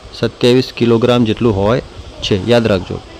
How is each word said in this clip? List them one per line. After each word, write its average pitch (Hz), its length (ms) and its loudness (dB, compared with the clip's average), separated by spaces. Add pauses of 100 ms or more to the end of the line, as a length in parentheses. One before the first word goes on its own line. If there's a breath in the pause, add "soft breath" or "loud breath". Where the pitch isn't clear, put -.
(200)
સત્યાવીસ 123 580 2
કિલોગ્રામ 117 480 2
જેટલું 107 300 0
હોય 104 260 0 (420)
છે, 98 260 -2
યાદ 117 180 2
રાખજો. 92 320 -2 (200)